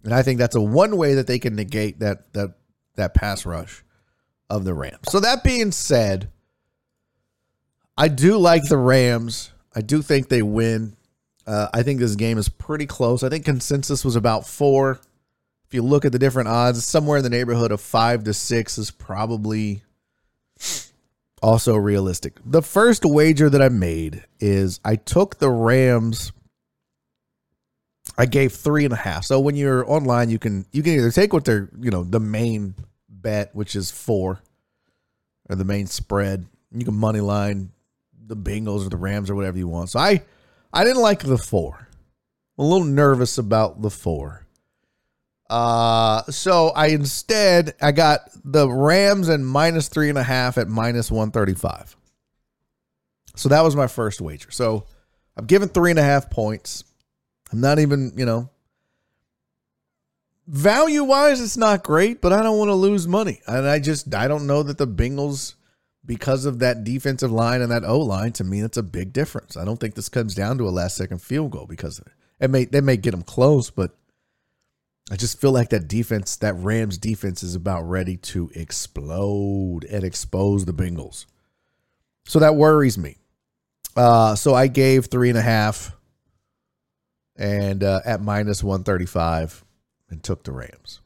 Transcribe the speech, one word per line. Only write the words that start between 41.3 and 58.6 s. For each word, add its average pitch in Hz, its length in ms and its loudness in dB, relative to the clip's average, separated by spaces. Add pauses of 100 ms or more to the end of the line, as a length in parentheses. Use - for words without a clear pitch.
four. - 500 -6 (720)
I'm 139 60 0
a 151 40 4
little 175 180 4
nervous 139 520 2
about 110 440 0
the 107 80 -2
four. 73 560 -8 (1000)
Uh, 113 840 2
so 170 380 2
I 151 200 2
instead, 170 960 2
I 147 80 4
got 151 300 4 (240)
the 139 260 4
Rams 180 580 4
and 147 160 2
minus 151 440 0
three 151 200 0
and 143 80 0
a 131 60 0
half 127 360 0
at 104 100 -2
minus 113 420 -2
one 110 220 -2
thirty-five. - 640 -4 (1400)
So - 140 -4
that 151 140 6
was 156 120 4
my 135 140 0
first 110 320 -4
wager. 78 320 -12
So 110 340 -4 (500)
I'm 110 100 -12
giving 196 220 2
three 175 220 2
and 165 80 4
a 143 60 4
half 139 260 2
points. - 540 -6 (680)
I'm 110 100 -4
not 147 200 4
even, 139 340 0
you 123 120 -4
know, 120 220 -4 (2000)